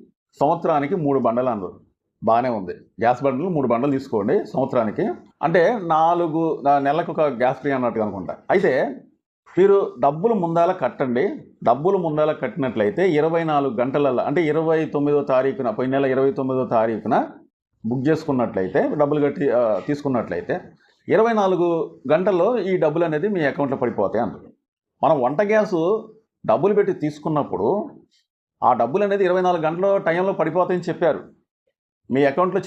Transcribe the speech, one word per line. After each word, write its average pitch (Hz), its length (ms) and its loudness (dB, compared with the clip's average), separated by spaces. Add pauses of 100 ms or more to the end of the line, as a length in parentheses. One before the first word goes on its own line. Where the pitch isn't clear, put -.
(400)
సంవత్సరానికి 165 560 0
మూడు 139 220 0
బండలు 120 300 0
అన్నారు. 101 320 -6 (440)
బాగానే 117 240 2
ఉంది, 98 240 -6
గ్యాస్ 123 500 -2
బండలు 139 260 -2
మూడు 147 200 -2
బండలు 120 220 0
తీసుకోండి 131 560 -2
సంవత్సరానికి, 131 560 -2 (400)
అంటే 180 400 2
నాలుగు, 165 880 0
ఆ, 143 100 4
నెలలకు 156 340 0
ఒక 160 80 -4
గ్యాస్ 131 380 0
ఫ్రీ 143 120 -4
అన్నట్టుగా 120 340 -2
అనుకుంటా. 95 320 -8 (140)
అయితే 180 500 2 (580)
మీరు 196 420 4
డబ్బులు 156 340 2
ముందాల 170 380 2
కట్టండి. 135 560 -2 (360)
డబ్బులు 147 340 2
ముందాల 151 340 0
కట్టినట్లయితే 139 800 0
ఇరవై 165 340 2
నాలుగు 143 300 0
గంటలల్లో, 127 480 0
అంటే 143 200 0
ఇరవై 160 440 0
తొమ్మిదో 143 360 0
తారీఖున, 135 480 0
పోయిన 127 200 -2
నెల 139 140 0
ఇరవై 135 280 2
తొమ్మిదో 131 340 -2
తారీఖున 113 640 0 (580)
బుక్ 127 220 -2
చేసుకున్నట్లయితే, 135 840 0
డబ్బులు 147 260 0
కట్టి, 143 300 0
ఆ, 113 360 2
తీసుకున్నట్లయితే 135 840 -4 (360)
ఇరవై 220 240 4
నాలుగు 175 680 0 (120)
గంటల్లో 185 460 2
ఈ 185 180 -2
డబ్బులు 160 280 0
అనేది 156 240 -2
మీ 185 160 -2
అకౌంట్లో 135 320 -2
పడిపోతాయి 107 460 -2
అన్నారు. - 300 -8 (520)
మనం 147 160 2
వంట 147 220 0
గ్యాస్ 202 640 0 (380)
డబ్బులు 190 280 2
పెట్టి 196 180 2
తీసుకున్నప్పుడు 147 960 -2 (760)
ఆ 117 80 6
డబ్బులు 127 320 0
అనేది 196 200 0
ఇరవై 180 180 2
నాలుగు 180 200 0
గంటల 180 340 0
టైంలో 185 360 0
పడిపోతాయని 170 560 0
చెప్పారు, 160 360 0 (880)
మీ 135 140 2
అకౌంట్లో 180 420 2